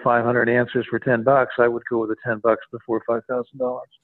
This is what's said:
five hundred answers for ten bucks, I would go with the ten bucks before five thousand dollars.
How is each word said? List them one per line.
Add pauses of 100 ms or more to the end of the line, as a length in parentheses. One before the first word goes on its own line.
five
hundred
answers
for
ten
bucks,
I
would
go
with
the
ten
bucks
before
five
thousand
dollars. (160)